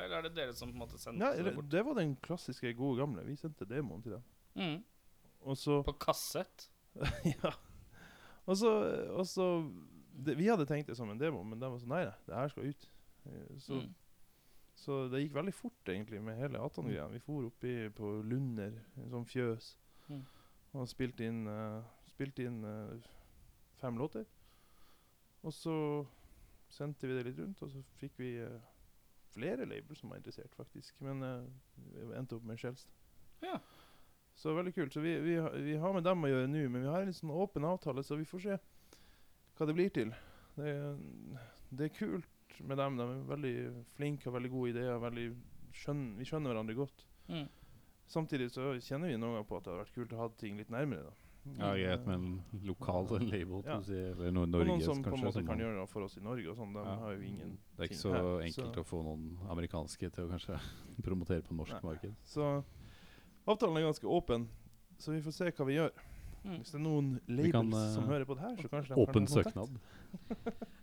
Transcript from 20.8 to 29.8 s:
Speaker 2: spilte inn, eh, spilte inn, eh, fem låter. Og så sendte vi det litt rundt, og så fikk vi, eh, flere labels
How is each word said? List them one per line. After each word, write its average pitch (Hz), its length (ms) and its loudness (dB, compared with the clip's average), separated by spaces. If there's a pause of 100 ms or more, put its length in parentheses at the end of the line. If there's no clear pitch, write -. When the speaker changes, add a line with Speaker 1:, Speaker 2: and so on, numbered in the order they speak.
Speaker 2:
spilte 120 340 -2
inn, 113 260 -2
eh, 107 340 -4 (280)
spilte 139 360 -6
inn, 120 180 -4
eh, 107 340 -6 (800)
fem 120 200 -4
låter. 156 300 -4 (1160)
Og 160 100 -6
så 147 520 0 (640)
sendte 143 380 -6
vi 127 80 0
det 123 100 -2
litt 131 140 -4
rundt, 190 240 -6
og 147 80 -8
så 135 100 -12 (180)
fikk - 180 -10
vi, 123 220 -4
eh, 117 200 -8 (720)
flere 190 340 -2
labels 104 340 -10